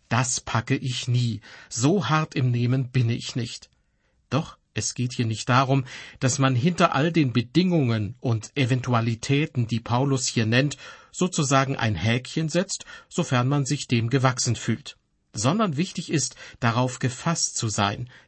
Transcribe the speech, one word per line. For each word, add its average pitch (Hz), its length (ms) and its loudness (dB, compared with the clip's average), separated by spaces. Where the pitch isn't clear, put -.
"Das 123 320 0
packe - 360 -2
ich 127 320 -6
nie, 120 320 0
so 143 400 2
hart 156 260 0
im 127 160 2
Nehmen 120 400 0
bin 117 200 2
ich - 260 -6
nicht." - 320 -8
Doch 151 260 -2
es - 220 -4
geht 123 180 -4
hier 120 140 -2
nicht 110 220 -4
darum, 131 360 4
dass 131 200 0
man 135 160 4
hinter 170 400 2
all 160 180 2
den 147 200 2
Bedingungen 123 880 2
und 113 360 -2
Eventualitäten, 123 1120 0
die 110 140 -2
Paulus 127 460 0
hier 113 200 0
nennt, 131 320 2
sozusagen 139 680 0
ein 107 200 0
Häkchen 123 520 -2
setzt, - 380 -2
sofern 123 400 0
man 143 180 2
sich 143 220 -4
dem 117 220 2
gewachsen 123 460 2
fühlt. - 400 -4
Sondern 160 440 0
wichtig 170 340 -4
ist, - 260 -2
darauf 123 380 0
gefasst - 580 -2
zu 113 120 -2
sein, 101 400 -2